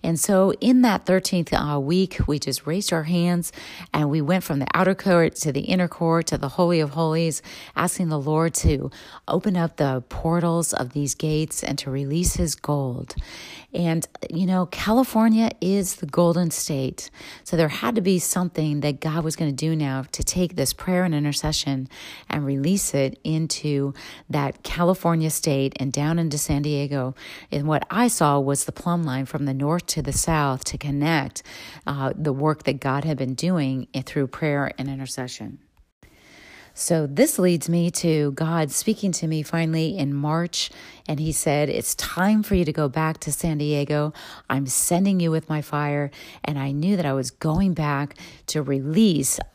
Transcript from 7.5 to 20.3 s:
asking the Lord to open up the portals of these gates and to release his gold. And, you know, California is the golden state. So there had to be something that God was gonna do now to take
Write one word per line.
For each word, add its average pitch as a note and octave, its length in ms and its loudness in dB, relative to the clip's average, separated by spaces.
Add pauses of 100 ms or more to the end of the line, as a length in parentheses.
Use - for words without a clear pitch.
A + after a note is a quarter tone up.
asking E3+ 220 0
the D#3+ 220 0
Lord D#3 340 2
to C#3 380 0 (360)
open F#3 300 0
up E3 200 -2
the C3 300 0
portals E3+ 640 0
of B2+ 220 -4
these C#3+ 220 -2
gates D#3 480 -2
and C#3+ 160 -4
to - 100 -8
release C#3+ 460 -2
his F3 180 -2
gold. C3+ 640 -4 (580)
And, E3 340 0 (220)
you F3 160 0
know, F#3 220 2
California A3 840 4 (120)
is F#3+ 340 0
the - 100 -6
golden E3+ 460 2
state. - 580 -4 (340)
So - 140 -2
there D#3+ 100 6
had A#3 280 -2
to G3+ 60 2
be F3+ 180 4
something D#3 600 0
that C#3+ 180 0
God D#3+ 240 -2
was D#3 120 -2
gonna D#3 160 0
do D#3 240 0
now C3+ 360 -2
to - 120 -4
take F3+ 320 0